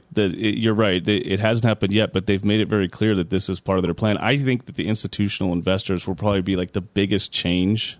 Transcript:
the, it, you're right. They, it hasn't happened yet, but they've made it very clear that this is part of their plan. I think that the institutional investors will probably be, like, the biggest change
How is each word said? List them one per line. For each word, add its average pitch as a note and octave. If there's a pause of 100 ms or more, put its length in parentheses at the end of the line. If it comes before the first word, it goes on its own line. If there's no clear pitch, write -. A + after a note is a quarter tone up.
(120)
the, G#2+
it, G#2+
you're A2
right. F#2+
They, G#2+
it F#2+
hasn't A2+
happened G2+
yet, G#2+
but F#2+
they've G2+
made G#2+
it -
very G#2
clear G#2+
that F2
this F#2
is F#2
part F#2+
of F2+
their E2+
plan. G#2+
I B2+
think C3
that -
the D#2+
institutional G2+
investors F#2
will G2
probably G2+
be, F#2+
like, F2+
the G2
biggest G2
change F#2